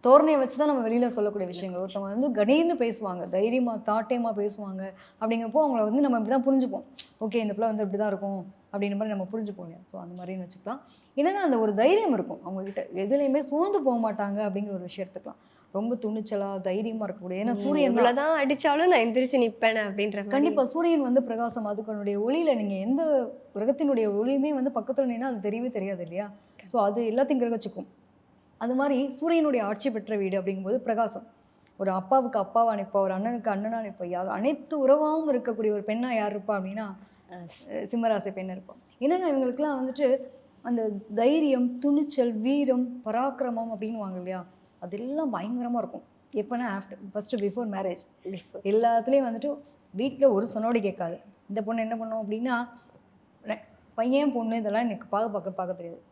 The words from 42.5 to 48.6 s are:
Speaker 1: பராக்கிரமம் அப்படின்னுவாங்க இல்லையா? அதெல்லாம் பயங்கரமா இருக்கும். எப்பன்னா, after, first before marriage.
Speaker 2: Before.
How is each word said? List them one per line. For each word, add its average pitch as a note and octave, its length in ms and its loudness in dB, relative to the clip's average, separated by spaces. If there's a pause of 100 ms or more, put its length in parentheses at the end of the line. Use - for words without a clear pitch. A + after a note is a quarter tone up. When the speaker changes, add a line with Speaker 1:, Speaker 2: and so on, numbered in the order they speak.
Speaker 1:
பராக்கிரமம் A#3+ 640 -2 (100)
அப்படின்னுவாங்க G#3 380 -6
இல்லையா? F3+ 280 -8 (340)
அதெல்லாம் A#3+ 560 -4
பயங்கரமா A#3+ 440 -4
இருக்கும். - 240 -6 (300)
எப்பன்னா, A#3+ 340 -4
after, G3 300 -8 (180)
first G#3 280 -4
before G#3+ 280 -4
marriage. F#3+ 280 -4 (260)
Speaker 2:
Before. - 380 -12